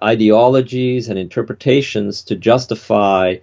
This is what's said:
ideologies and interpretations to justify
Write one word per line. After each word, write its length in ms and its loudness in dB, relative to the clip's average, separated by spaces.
ideologies 1040 2
and 100 -6
interpretations 1080 -4
to 120 -6
justify 1080 0